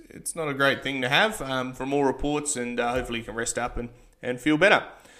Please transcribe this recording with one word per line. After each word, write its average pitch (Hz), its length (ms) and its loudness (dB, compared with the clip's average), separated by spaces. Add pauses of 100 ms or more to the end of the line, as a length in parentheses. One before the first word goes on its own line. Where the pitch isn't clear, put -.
it's - 240 -10
not 165 140 -4
a 139 60 -2
great 135 280 2
thing 135 200 -4
to 123 80 -2
have, 196 320 2
um, 131 320 -4
from 135 180 -4
all 143 140 4
reports, 147 500 0
and, 120 240 -4
uh, 120 140 0
hopefully 120 260 -2
you 113 60 -10
can 107 100 -10
rest 117 240 -4
up 120 160 -6
and, 120 140 -4 (320)
and 127 180 -4
feel 156 160 4
better. 175 300 6 (340)